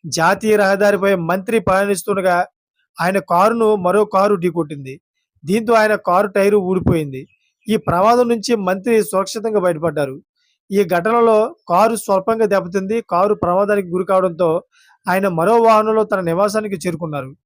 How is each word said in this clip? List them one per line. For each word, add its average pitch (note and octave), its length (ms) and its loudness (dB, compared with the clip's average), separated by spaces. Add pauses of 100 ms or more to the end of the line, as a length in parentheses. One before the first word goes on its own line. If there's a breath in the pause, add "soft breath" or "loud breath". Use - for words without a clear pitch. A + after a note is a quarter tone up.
జాతీయ G3 520 0
రహదారిపై G3+ 560 2 (100)
మంత్రి F#3+ 380 -2
పయనిస్తుండగా F#3+ 760 0 (600)
ఆయన F#3+ 260 0
కారును A3 520 2
మరో F#3 280 0
కారు G3+ 300 2
ఢీకొట్టింది. D#3 600 -6 (500)
దీంతో A3 300 0
ఆయన G#3+ 260 4
కారు F#3+ 280 2
టైరు G3+ 340 2
ఊడిపోయింది. E3 600 -2 (460)
ఈ G#3+ 100 0
ప్రమాదం A3 500 2
నుంచి A#3 300 -2
మంత్రి G3 440 -2
సురక్షితంగా G3+ 580 -4
బయటపడ్డారు. D#3 560 -2 (540)
ఈ G3 160 0
ఘటనలో A3 520 2 (300)
కారు G#3+ 280 2
స్వల్పంగా G#3+ 500 -2
దెబ్బతింది. F#3+ 500 -2 (140)
కారు G3 240 2
ప్రమాదానికి G3 560 0
గురి F#3 140 -4
కావడంతో F3+ 460 0 (560 soft breath)
ఆయన F#3+ 220 0
మరో F3+ 320 2
వాహనంలో A3 440 4
తన G#3 160 -2
నివాసానికి G3 560 -2
చేరుకున్నారు. D3+ 540 -8 (160)